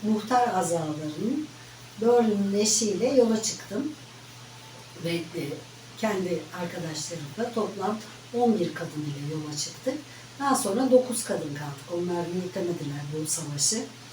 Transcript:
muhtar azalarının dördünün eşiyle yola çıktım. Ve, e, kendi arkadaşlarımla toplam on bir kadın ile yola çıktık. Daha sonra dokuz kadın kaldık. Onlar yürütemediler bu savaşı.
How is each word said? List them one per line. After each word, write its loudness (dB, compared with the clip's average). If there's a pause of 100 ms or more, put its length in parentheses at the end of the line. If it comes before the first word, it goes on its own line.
muhtar 4
azalarının 0 (540)
dördünün 6
eşiyle 4
yola 6
çıktım. -4 (1120)
Ve, 0
e, -4 (560)
kendi 0 (200)
arkadaşlarımla -4
toplam 0 (360)
on 6
bir 0
kadın -6
ile -4
yola -6
çıktık. -4 (440)
Daha 4
sonra 2
dokuz 6
kadın -2
kaldık. -8
Onlar 0 (100)
yürütemediler -2 (120)
bu -2
savaşı. 0 (280)